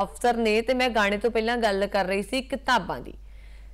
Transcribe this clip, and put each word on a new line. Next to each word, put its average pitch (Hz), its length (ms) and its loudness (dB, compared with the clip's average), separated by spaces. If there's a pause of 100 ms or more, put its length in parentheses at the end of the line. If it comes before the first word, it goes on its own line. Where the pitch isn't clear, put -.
ਅਫਸਰ 233 340 0
ਨੇ, 226 240 4
ਤੇ 247 120 0
ਮੈਂ 254 160 2
ਗਾਣੇ 208 280 2
ਤੋਂ 226 140 0
ਪਹਿਲਾਂ 226 260 0
ਗੱਲ 202 300 2
ਕਰ 196 180 0
ਰਹੀ 196 160 0
ਸੀ 254 200 -2
ਕਿਤਾਬਾਂ 214 580 0
ਦੀ। - 140 -12 (600)